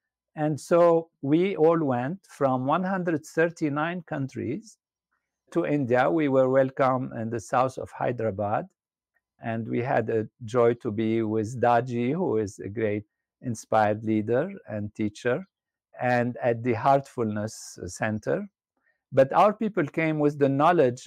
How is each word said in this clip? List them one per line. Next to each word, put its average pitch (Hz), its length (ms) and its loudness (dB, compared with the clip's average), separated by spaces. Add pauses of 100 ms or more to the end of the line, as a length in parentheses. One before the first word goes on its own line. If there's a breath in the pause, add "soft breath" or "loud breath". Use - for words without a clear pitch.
(360)
And 156 240 -2
so 170 480 4 (140)
we 170 340 2
all 165 260 4
went 131 360 -2 (100)
from 131 380 0
one 165 180 0
hundred 180 400 -2
thirty-nine 165 800 -2
countries 139 760 -8 (760)
to 165 160 -2
India. 139 440 2
We 160 180 0
were 131 200 4
welcome 131 680 2
in 113 140 -6
the 113 120 -4
south 127 360 0
of - 140 -10
Hyderabad, 113 760 -4 (760)
and 117 260 -6
we 123 120 -2
had 120 280 0
a 113 180 -2 (200)
joy 117 280 4
to 120 160 -6
be 113 300 0
with 110 400 -2
Daji, 120 540 2
who 147 240 -2
is 104 200 -4
a - 120 -10
great 107 340 -2 (380)
inspired 110 600 0
leader 113 460 0 (160)
and 107 280 -10
teacher, 120 520 -4 (540)
and 123 420 0
at 120 200 0
the 123 100 0
Heartfulness 113 1120 -2
Center. 120 600 -4 (680)
But 131 200 6
our 196 180 4
people 208 320 -2
came 156 340 -2
with 147 200 2
the 139 100 4
knowledge 139 580 2